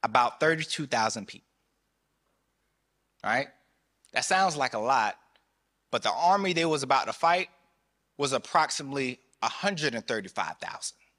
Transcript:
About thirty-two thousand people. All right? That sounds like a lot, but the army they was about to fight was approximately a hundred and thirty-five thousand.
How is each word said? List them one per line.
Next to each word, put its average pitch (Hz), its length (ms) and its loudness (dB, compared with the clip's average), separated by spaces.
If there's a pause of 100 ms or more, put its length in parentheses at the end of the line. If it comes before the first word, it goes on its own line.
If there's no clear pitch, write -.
About 120 380 2
thirty-two 156 480 0
thousand 110 400 0
people. - 200 -20 (1700)
All 101 80 -2
right? 131 180 0 (640)
That - 120 0
sounds 185 320 2
like 131 180 -2
a 110 40 -2
lot, 110 380 2 (760)
but 117 100 -2
the 107 100 0
army 180 400 2
they 165 120 2
was 156 180 0
about 135 240 2
to - 60 -6
fight 175 360 0 (680)
was 139 160 0
approximately 139 880 -2 (200)
a 113 80 0
hundred 156 460 -2
and 113 120 -8
thirty-five 98 520 -6
thousand. - 380 -10 (220)